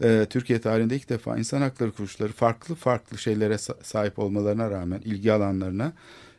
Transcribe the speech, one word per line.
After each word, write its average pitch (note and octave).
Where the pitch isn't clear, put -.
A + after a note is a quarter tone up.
e, A2
Türkiye A#2+
tarihinde A2+
ilk C#3
defa A#2
insan B2+
hakları B2+
kuruluşları G#2
farklı A#2
farklı A#2+
şeylere G#2+
sa-, -
sahip G#2
olmalarına G#2
rağmen F#2
ilgi G#2+
alanlarına G2